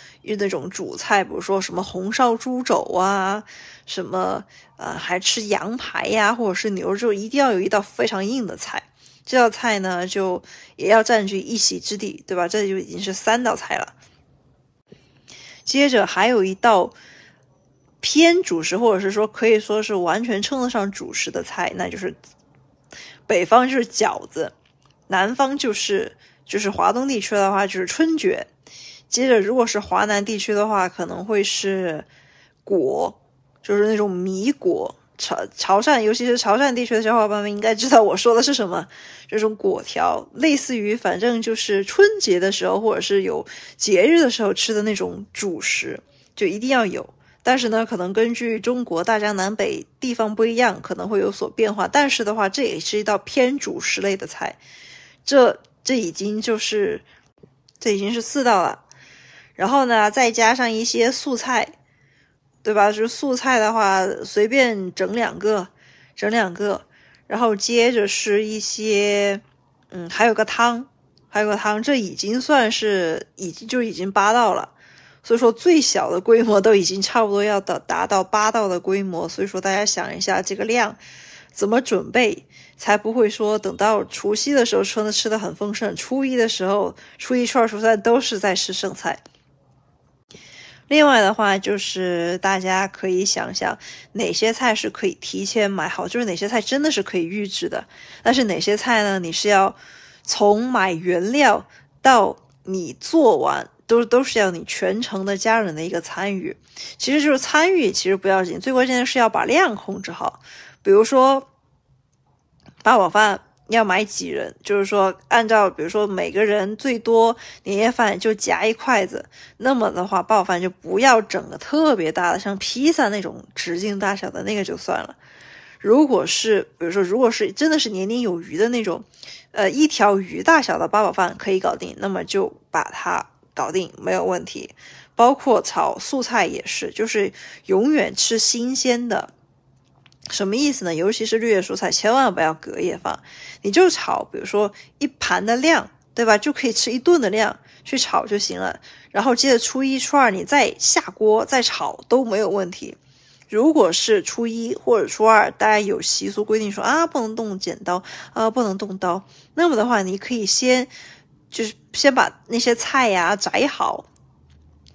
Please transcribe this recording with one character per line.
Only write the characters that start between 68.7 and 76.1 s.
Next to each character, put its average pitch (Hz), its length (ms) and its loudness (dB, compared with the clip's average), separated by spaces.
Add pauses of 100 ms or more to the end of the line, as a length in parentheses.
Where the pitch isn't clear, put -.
嗯， 175 200 -12
还 214 160 2
有 233 80 4
个 214 100 0
汤， 233 420 0 (440)
还 208 120 -2
有 214 60 2
个 208 80 0
汤， 208 260 -2
这 277 180 0
已 190 140 -6
经 214 260 -4
算 254 320 2
是， 190 640 -2
已 180 160 -8
经， 220 160 -18
就 254 140 -2
已 226 100 -4
经 185 200 -6
八 202 220 4
道 233 200 4
了。 - 160 -4 (540)
所 233 120 2
以 233 40 0
说 240 120 6
最 320 280 4
小 - 320 0